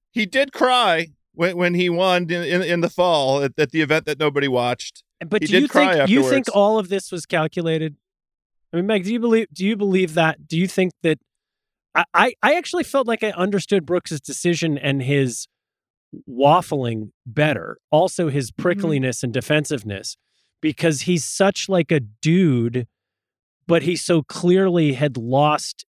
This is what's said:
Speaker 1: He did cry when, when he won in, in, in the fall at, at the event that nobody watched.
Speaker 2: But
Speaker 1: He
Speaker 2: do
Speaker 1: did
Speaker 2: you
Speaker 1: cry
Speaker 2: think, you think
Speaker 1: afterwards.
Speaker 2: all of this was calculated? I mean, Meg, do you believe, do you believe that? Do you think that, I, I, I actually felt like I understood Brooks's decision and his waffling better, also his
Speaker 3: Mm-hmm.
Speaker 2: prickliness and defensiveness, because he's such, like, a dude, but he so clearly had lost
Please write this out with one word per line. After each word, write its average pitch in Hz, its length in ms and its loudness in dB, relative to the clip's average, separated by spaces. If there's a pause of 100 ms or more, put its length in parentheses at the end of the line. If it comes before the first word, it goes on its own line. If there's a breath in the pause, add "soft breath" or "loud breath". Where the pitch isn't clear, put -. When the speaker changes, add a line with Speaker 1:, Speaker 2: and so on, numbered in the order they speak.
(120)
Speaker 1:
He 220 140 -2
did 269 260 -2
cry 214 560 2 (260)
when, 170 220 -2
when 175 180 0
he 180 160 2
won 175 400 0
in, 175 140 -2
in, 175 180 0
in 170 180 0
the 165 100 0
fall 143 520 2
at, 135 160 -2
at 151 140 0
the 160 100 2
event 151 240 0
that 147 120 -4
nobody 143 300 0
watched. 123 540 -2 (240)
Speaker 2:
But 202 160 -2
Speaker 1:
He 156 60 -2
Speaker 2:
do 208 60 0
Speaker 1:
did 262 80 6
Speaker 2:
you 285 60 0
Speaker 1:
cry 185 280 0
Speaker 2:
think, 143 140 2
you 262 120 6
think 269 240 2
Speaker 1:
afterwards. - 40 -6
Speaker 2:
all 208 280 2
of 190 100 -4
this 190 240 -6
was 170 140 -10
calculated? 160 720 -2 (760)
I 160 40 -4
mean, 180 100 0
Meg, 208 180 0
do 208 80 -4
you 240 80 -2
believe, 226 320 2
do 185 140 -4
you 220 100 0
believe 190 380 0
that? 160 320 0
Do 160 120 -4
you 185 100 0
think 185 240 -2 (100)
that, 156 160 0 (760)
I, 170 100 2 (100)
I, 214 180 2 (100)
I 269 120 4
actually 349 300 -2
felt 269 240 -2
like 226 160 -2
I 214 80 -2
understood 190 540 -2
Brooks's 165 340 -4
decision 160 580 -2
and 139 240 -2
his 135 460 0 (800)
waffling 131 800 0 (160)
better, 131 520 -2 (120)
also 170 380 2
his 131 220 -4
Speaker 3:
Mm-hmm. - 180 -4
Speaker 2:
prickliness 151 540 -2
and 123 100 -4
defensiveness, 127 840 -4 (440)
because 156 420 -2
he's 175 220 0
such, - 440 0
like, 180 240 0
a 151 80 2
dude, 123 840 0 (800)
but 165 160 2
he 165 140 -2
so 160 260 0
clearly 175 720 2
had 127 220 -2
lost 139 680 0 (160)